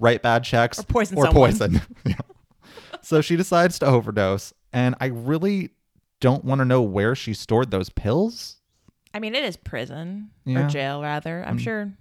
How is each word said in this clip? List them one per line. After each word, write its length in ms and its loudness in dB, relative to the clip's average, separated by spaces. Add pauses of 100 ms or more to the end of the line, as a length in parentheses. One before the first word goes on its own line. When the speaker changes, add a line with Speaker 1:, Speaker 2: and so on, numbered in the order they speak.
Speaker 1:
write 220 2
bad 200 2
checks, 360 0
Speaker 2:
Or 60 -8
poison 340 -2
Speaker 1:
or 80 6
Speaker 2:
someone. 260 8
Speaker 1:
poison. 280 2 (140)
<laughs> 120 -12
Yeah. 80 0 (880)
So 180 2
she 160 0
decides 440 2
to 60 0
overdose. 680 0 (180)
And 260 0
I 80 -4
really 640 -2 (500)
don't 240 2
wanna 200 2
know 160 4
where 340 0
she 200 -6
stored 360 0
those 200 -2
pills. 680 -4 (560)
Speaker 2:
I 80 -8
mean, 140 -6
it 100 -2
is 140 -6
prison. 720 -12 (160)
Speaker 1:
Yeah. 200 0
Speaker 2:
Or 40 0
jail, 320 -6
rather. 420 -8
I'm 140 -4
Speaker 1:
Mm. 20 -8
Speaker 2:
sure, 400 -6